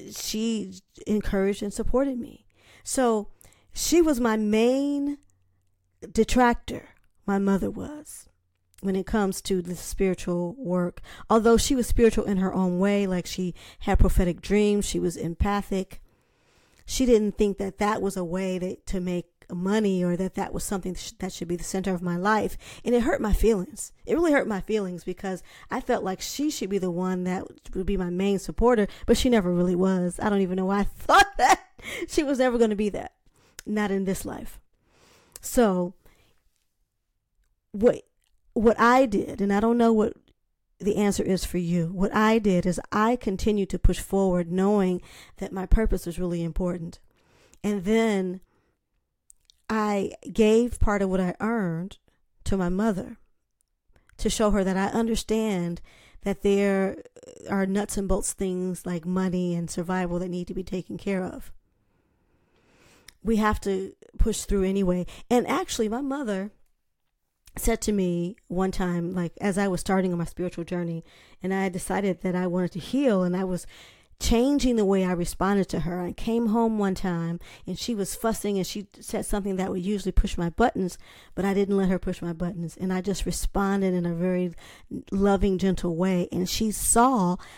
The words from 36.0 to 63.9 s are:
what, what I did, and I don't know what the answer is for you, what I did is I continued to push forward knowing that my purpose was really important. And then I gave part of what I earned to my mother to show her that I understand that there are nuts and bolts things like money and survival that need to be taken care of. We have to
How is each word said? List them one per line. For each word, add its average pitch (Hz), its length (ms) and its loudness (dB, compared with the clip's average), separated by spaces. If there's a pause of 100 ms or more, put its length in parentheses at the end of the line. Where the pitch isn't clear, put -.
what, 196 300 2 (520)
what 220 260 4
I 254 260 6
did, 196 340 -4
and 196 120 2
I 202 80 2
don't 233 180 2
know 226 140 6
what 214 220 2 (640)
the 185 160 0
answer 202 260 2
is 180 220 0
for - 140 -4
you, 170 300 0
what 190 260 -2
I 220 240 4
did 190 260 2
is 180 160 -2 (120)
I 226 240 2
continued 208 540 -2
to 185 80 -4
push - 200 4
forward 180 540 0
knowing 185 500 2 (360)
that - 140 -10
my 185 140 -6
purpose 208 400 2
was 170 120 -8
really 175 240 -4
important. 175 580 -6 (640)
And 202 200 -2
then 196 560 0 (1300)
I 208 440 0 (200)
gave 220 480 4
part 208 220 4
of 190 80 0
what 190 100 2
I 180 200 0
earned 190 580 -4 (460)
to 196 120 0
my 180 120 0
mother 214 500 -2 (1000)
to 214 120 0
show 214 200 2
her 208 140 4
that 185 120 0
I 196 100 0
understand 220 960 -2 (420)
that 196 200 -4
there 196 600 2 (460)
are 196 180 0
nuts 196 300 -2
and 196 120 -2
bolts 190 240 0
things 185 540 -4
like 175 180 -6
money 180 500 0
and 170 160 -4
survival 180 480 -4
that 185 100 -4
need 175 200 -6
to 180 60 -10
be 180 100 -6
taken 190 320 -8
care 190 260 -4
of. - 300 -12 (1700)
We 220 140 2
have 214 260 2
to 190 300 -2 (260)